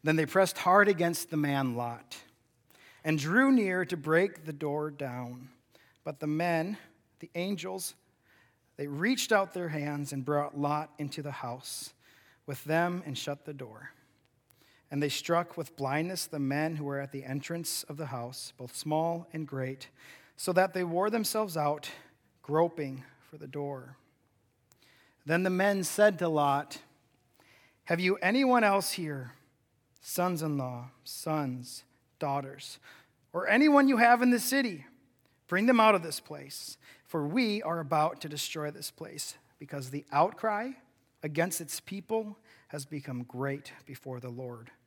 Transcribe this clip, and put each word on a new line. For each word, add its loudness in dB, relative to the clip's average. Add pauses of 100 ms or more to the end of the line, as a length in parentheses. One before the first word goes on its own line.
Then 4
they 2
pressed 4
hard 8
against 0
the -4
man 0
Lot -8 (840)
and 2
drew 6
near 4
to -4
break 2
the -8
door -2
down. -8 (540)
But -8
the -4
men, 0 (400)
the -16
angels, -6 (800)
they -6
reached 0
out 4
their -4
hands -4
and -6
brought 0
Lot -2
into -8
the -8
house -10 (520)
with -10
them 0
and -8
shut -8
the -12
door. -16 (1000)
And -2
they 0
struck -2
with -10
blindness -2
the -8
men 0
who -6
were -4
at -10
the -10
entrance -6
of -12
the -8
house, -10
both -14
small -2
and -6
great, -8 (480)
so -4
that 4
they 0
wore 0
themselves -2
out, -2 (500)
groping 0 (160)
for -20
the -14
door. -10 (1300)
Then 2
the 2
men 2
said 4
to 2
Lot, 2 (1040)
"Have 0
you 2
anyone 4
else 4
here, -6 (680)
sons-in-law, -2 (140)
sons, -6 (340)
daughters, -6 (560)
or -2
anyone 8
you 4
have 8
in 6
the 4
city? 0 (640)
Bring 2
them 8
out 8
of 2
this -8
place, -14 (260)
for -4
we 0
are -4
about 0
to -8
destroy -6
this -10
place, -12 (220)
because -10
the -8
outcry 2 (500)
against -2
its -10
people -6 (300)
has -10
become -8
great -6 (120)
before -12
the -10
Lord -12 (160)